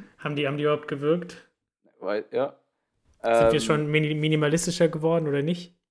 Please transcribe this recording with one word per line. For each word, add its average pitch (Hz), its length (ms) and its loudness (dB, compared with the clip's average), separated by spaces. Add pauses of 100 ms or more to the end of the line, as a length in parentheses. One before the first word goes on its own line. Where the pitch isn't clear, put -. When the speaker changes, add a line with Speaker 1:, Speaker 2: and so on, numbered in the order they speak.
Speaker 1:
<laughs> - 120 -20
Haben 151 160 -6
die, 143 140 -2
haben 147 80 -4
die 147 80 -2
überhaupt 147 240 -2
gewirkt? 156 580 -2 (540)
Speaker 2:
Weil, 104 320 -4
ja. 127 240 -2 (680)
Speaker 1:
Sind 117 100 2
wir 113 200 6
Speaker 2:
Ähm, 147 80 2
Speaker 1:
schon 151 260 0
mini-, 151 280 0
minimalistischer 156 760 2
geworden 160 400 0
oder 143 140 0
nicht? 175 320 -4 (160)